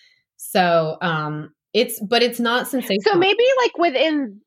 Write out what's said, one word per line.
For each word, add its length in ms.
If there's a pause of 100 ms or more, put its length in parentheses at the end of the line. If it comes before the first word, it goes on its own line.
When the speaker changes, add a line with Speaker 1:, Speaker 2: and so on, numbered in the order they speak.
(360)
Speaker 1:
So, 680
um, 520 (200)
it's, 260
but 220
it's 180
not 280
sensational. 340 (120)
Speaker 2:
So 40
maybe, 260 (180)
like, 160
within 680